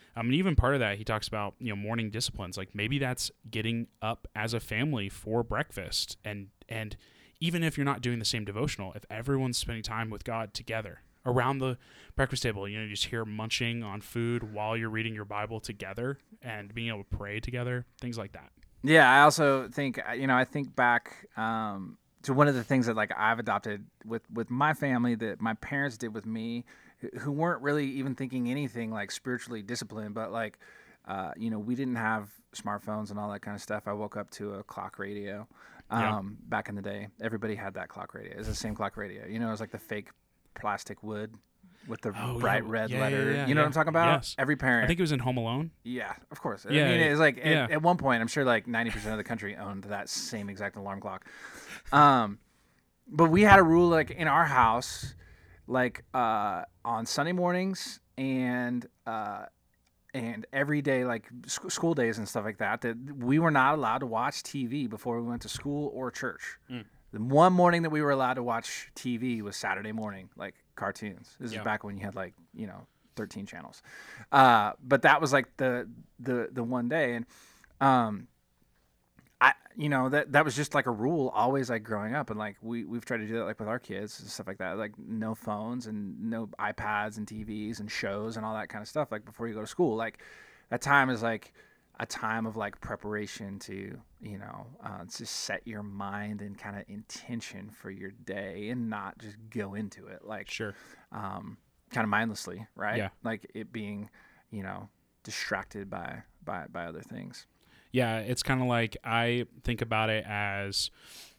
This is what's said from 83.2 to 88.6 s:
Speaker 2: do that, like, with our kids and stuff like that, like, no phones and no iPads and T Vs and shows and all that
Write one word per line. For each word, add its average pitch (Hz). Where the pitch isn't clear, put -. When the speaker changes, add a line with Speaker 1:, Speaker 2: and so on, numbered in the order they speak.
Speaker 2:
do 113
that, 101
like, 107
with 107
our 120
kids 98
and 104
stuff -
like 98
that, 92
like, 107
no 110
phones 110
and 104
no 113
iPads 107
and 107
T 110
Vs 107
and 104
shows 107
and 110
all 110
that 107